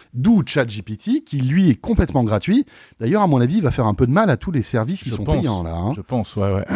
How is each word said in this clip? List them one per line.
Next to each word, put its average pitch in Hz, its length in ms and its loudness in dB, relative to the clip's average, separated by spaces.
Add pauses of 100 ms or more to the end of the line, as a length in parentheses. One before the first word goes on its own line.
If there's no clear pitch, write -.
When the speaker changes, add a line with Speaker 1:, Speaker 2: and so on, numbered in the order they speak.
(140)
Speaker 1:
D'où 165 320 2
chat 131 220 -2
G 104 140 -10
P 107 160 -10
T, 269 260 -4
qui, 143 160 -6
lui, 156 300 2
est 123 60 6
complètement 156 500 0
gratuit. 170 400 2 (340)
D'ailleurs, 165 220 0
à 196 60 2
mon 139 120 4
avis, 135 180 2
il 196 60 2
va 131 80 2
faire 120 160 0
un 104 60 2
peu 127 120 0
de 120 60 2
mal 202 180 4
à 127 60 2
tous - 160 -6
les 131 120 -2
services 127 400 -4
qui 123 80 -10
Speaker 2:
Je 110 40 -6
Speaker 1:
sont 104 80 -6
Speaker 2:
pense. - 140 0
Speaker 1:
payants, 104 260 -2
là, 82 120 -6
hein. 92 200 -2
Speaker 2:
Je 98 60 -10
pense, 117 340 -6
ouais, 98 180 0
ouais. 95 120 -2 (100)